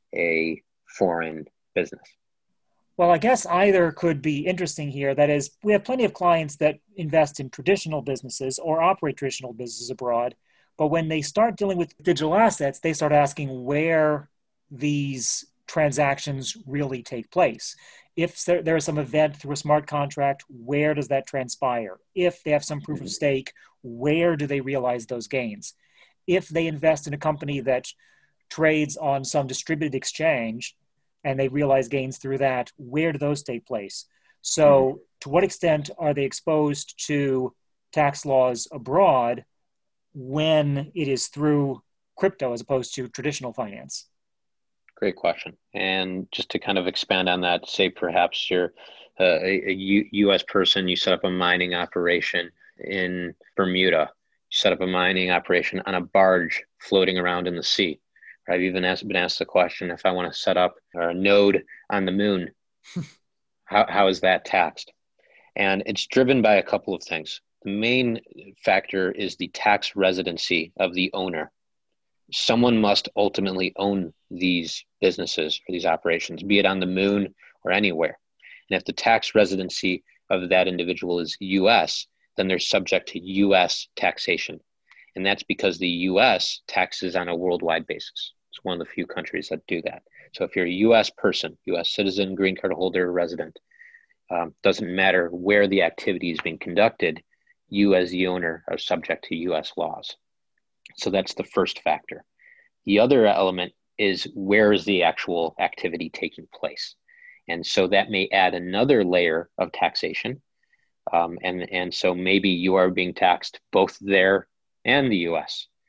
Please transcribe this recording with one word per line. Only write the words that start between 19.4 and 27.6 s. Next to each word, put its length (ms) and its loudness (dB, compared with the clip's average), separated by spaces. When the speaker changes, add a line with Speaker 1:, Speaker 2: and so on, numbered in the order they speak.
Speaker 2:
a 20 -6
smart 320 0
contract, 600 -2
where 460 -2
does 140 -4
that 180 0
transpire? 720 -4
If 300 0
they 80 0
have 120 2
some 160 -6
proof 200 -8
of 60 -12
Speaker 1:
Mm-hmm. 40 -10
Speaker 2:
stake, 420 -2
where 540 0
do 100 -2
they 140 -2
realize 460 -2
those 200 -8
gains? 480 -6
If 200 0
they 200 -2
invest 400 0
in 60 -6
a 40 -8
company 420 -4